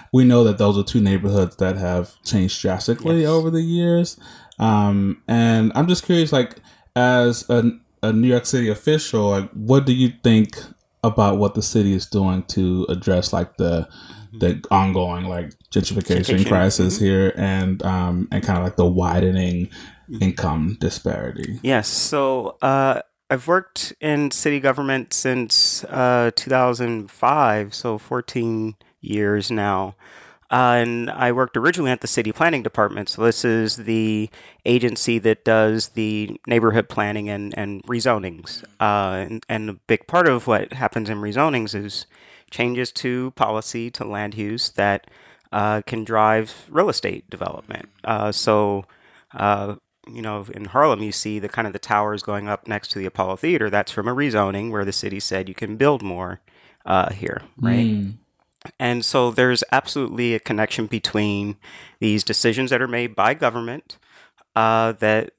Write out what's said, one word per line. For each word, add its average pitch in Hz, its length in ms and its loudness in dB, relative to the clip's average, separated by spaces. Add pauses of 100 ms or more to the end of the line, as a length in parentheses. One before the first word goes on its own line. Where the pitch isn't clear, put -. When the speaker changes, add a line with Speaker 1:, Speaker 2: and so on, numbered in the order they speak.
(120)
Speaker 1:
We 127 120 6
know 120 200 8
that 104 140 2
those 101 200 2
are 98 60 0
two - 160 0
neighborhoods 98 560 2
that 95 200 -2
have 90 460 -4
changed 95 400 -2
drastically 160 600 0
Speaker 2:
Yes. 151 60 2
Speaker 1:
over 160 220 2
the 165 120 0
years. 170 560 0 (400)
Um, 104 720 2
and 113 460 4
I'm 156 140 2
just 180 160 0
curious, 165 280 2
like, 127 240 0 (380)
as 123 560 4
a, 117 200 4 (320)
a 110 100 2
New 117 160 4
York 123 180 2
City 120 220 0
official, 110 600 0
like, 98 200 -2
what 127 340 2
do 127 80 4
you 127 200 2 (100)
think 110 340 4 (480)
about 104 340 2
what 101 160 0
the 107 80 -2
city 101 300 2
is 95 140 -2
doing 92 380 0
to 90 440 0
address, 90 460 0
like, - 240 -4
the, 82 280 0 (480)
Speaker 2:
Mm-hmm. 113 60 -14
Speaker 1:
the 87 320 0
ongoing, 92 540 0
like, 87 240 -6 (200)
gentrification - 480 0 (220)
Speaker 2:
Gentrification, 101 80 2
Speaker 1:
crisis 92 480 4
Speaker 2:
mm-hmm. 107 80 0
Speaker 1:
here 95 320 4
and, 95 480 0
um, 90 480 -2
and 101 120 -2
kinda, 90 160 0
like, 90 160 -2
the 90 80 4
widening 90 840 0 (440)
Speaker 2:
Mm-hmm. 110 120 -6
Speaker 1:
income 87 580 0
disparity? - 840 -6
Speaker 2:
Yes. 120 260 0
So, 131 720 -2
uh, 135 420 2 (280)
I've 127 180 -2
worked - 520 -2
in 147 320 0
city 147 280 -2
government 135 540 0
since, - 680 0
uh, 123 500 2
two - 160 -4
thousand 120 600 0
five, 117 640 2
so 113 240 -4
fourteen 113 760 -4 (260)
years 104 500 -2
now. 101 440 -2 (560)
Uh, 123 280 4
and 117 320 -2
I 123 220 0
worked 127 240 0
originally 147 360 0
at 123 100 -4
the - 60 -6
city 110 240 -2
planning 160 320 0
department. 104 440 0
So - 160 -4
this 117 200 2
is 113 340 0
the 110 500 -2 (360)
agency 117 560 2
that 110 240 2
does 110 460 2
the 107 460 -4 (120)
neighborhood 113 400 2
planning 104 400 -4
and, 101 280 -8
and 101 280 -8
rezonings. 107 800 -4 (180)
Uh, 98 480 0
and, 110 200 -12
and 107 220 -6
a 98 40 -10 (140)
big - 200 0
part 175 200 4
of 123 200 0
what 107 260 0
happens 117 360 -4
in 104 100 -6
rezonings 110 540 -2
is 101 320 -10 (460)
changes 120 400 -4
to 127 400 -4
policy, 113 580 -4
to 120 140 -10
land 104 320 -8
use 107 340 -6
that, 101 400 -2 (400)
uh, 104 340 -2
can 113 200 -8
drive 110 640 0
real 165 180 2
estate - 400 -4
development. - 600 -12 (160)
Uh, 107 260 -2
so, 101 540 0 (500)
uh, 101 400 -2 (340)
you 117 140 -14
know, 107 320 -8
in 101 120 -14
Harlem, 123 360 2
you 107 80 -6
see 107 300 -6
the 101 80 -6
kind 113 180 -4
of 98 60 -8
the 101 80 -10
towers 104 420 -2
going 104 240 -6
up 104 220 -6
next 104 240 -6
to 101 80 -8
the 95 60 -6
Apollo 95 320 -4
Theater. 151 300 0
That's 101 220 -2
from 104 160 -6
a 123 80 -4
rezoning 107 560 -2
where 104 140 -4
the 98 80 -4
city 98 260 -6
said 95 300 -6
you 92 80 -14
can 107 200 -8
build 135 280 2
more, 90 360 -8 (440)
uh, 92 280 2
here, - 300 -8 (180)
right? 120 260 2
Speaker 1:
Mm. 104 280 -2 (640)
Speaker 2:
And 120 260 -2
so 123 280 2
there's 123 400 2
absolutely 120 640 0
a 110 60 0
connection 107 460 -2
between 104 720 -2 (420)
these 107 240 2
decisions 120 480 0
that 123 100 2
are 127 80 -2
made 120 280 -6
by 110 180 2
government, 120 640 -6 (560)
uh, 113 380 2
that, 107 460 0